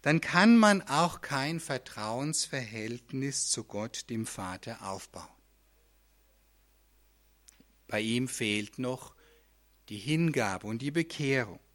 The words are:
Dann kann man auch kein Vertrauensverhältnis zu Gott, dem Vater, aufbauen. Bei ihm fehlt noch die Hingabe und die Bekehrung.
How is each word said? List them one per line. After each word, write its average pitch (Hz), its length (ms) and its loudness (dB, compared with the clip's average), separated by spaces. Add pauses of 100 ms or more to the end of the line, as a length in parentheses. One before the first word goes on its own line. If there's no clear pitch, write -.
Dann 151 180 4
kann 220 380 8
man 208 240 8
auch 160 380 2
kein 147 400 -4
Vertrauensverhältnis 123 1900 -6
zu 113 140 -2
Gott, - 460 -8
dem 110 160 -4
Vater, 95 600 -10
aufbauen. 95 420 -10 (2500)
Bei 107 140 -2
ihm 120 260 0
fehlt 104 520 -4
noch 127 360 -8 (720)
die 104 100 -10
Hingabe 123 680 0
und 113 160 -6
die 143 80 -4
Bekehrung. 135 680 -2 (140)